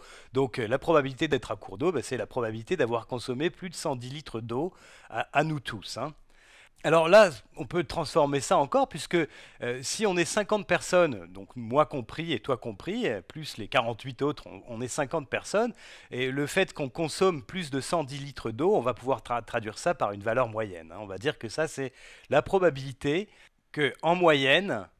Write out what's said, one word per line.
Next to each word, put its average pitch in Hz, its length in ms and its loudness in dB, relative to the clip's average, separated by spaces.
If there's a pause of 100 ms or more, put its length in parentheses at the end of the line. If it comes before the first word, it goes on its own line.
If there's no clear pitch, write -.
(340)
Donc, 131 260 0
euh, 110 80 -2
la 127 100 0
probabilité 147 520 2
d'être 131 220 0
à 110 40 -6
court 98 220 -12
d'eau, 165 160 0
ben, 123 100 -2
c'est 127 140 -4
la 104 100 -6
probabilité 113 480 -4
d'avoir 117 320 0
consommé 131 420 -4
plus 185 200 -10
de - 60 -14
cent 147 200 -4
dix 123 140 -10
litres 135 320 -10
d'eau 120 320 -4 (360)
à, 113 120 -4 (100)
à 151 140 4
nous 151 160 -4
tous, - 360 -10
hein. 143 160 -6 (680)
Alors 160 260 4
là, 202 200 12 (280)
on 147 100 -8
peut 170 160 0
transformer 143 560 2
ça 175 180 4
encore, 156 320 2
puisque, - 240 -6
euh, 131 680 -4
si 214 240 -2
on 180 100 2
est 170 80 4
cinquante 208 400 0
personnes, 160 640 2
donc 95 280 -16
moi 123 300 2
compris 156 480 -6
et - 60 -2
toi 131 180 -2
compris, 175 500 -6
euh, 104 140 -2
plus - 360 -14
les 107 100 -10
quarante-huit 120 560 -2
autres, 143 240 -2
on, 90 200 -16
on 117 140 -10
est 127 60 -4
cinquante 143 420 -4
personnes, 214 460 -2 (340)
et 127 220 -4
le 143 160 -2
fait - 260 0
qu'on 139 160 -4
consomme 160 560 0
plus 170 240 -8
de 135 120 -2
cent 165 220 0
dix 135 140 -8
litres 139 320 -8
d'eau, 156 260 2
on 147 60 2
va 120 140 0
pouvoir 113 260 -2
tra-, 117 240 -4
traduire 107 320 -4
ça 175 160 0
par 107 180 -2
une 101 120 -10
valeur 117 240 2
moyenne, 95 440 -8
hein. 90 80 -16
On 107 60 -12
va 95 140 -10
dire 143 180 -4
que 113 120 -10
ça, 156 180 -2
c'est 135 260 -8 (380)
la 147 100 6
probabilité 147 880 0 (420)
que, 143 300 0
en 165 140 4
moyenne 147 720 4 (100)